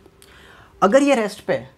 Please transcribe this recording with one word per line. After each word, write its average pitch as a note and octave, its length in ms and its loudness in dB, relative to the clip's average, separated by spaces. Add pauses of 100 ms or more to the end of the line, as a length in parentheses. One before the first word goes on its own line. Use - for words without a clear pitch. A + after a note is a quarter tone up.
(840)
अगर B3 200 2
ये C#4 120 2
रेस्ट G#3 260 -4
पे F3+ 120 -4
है, A#2+ 240 -8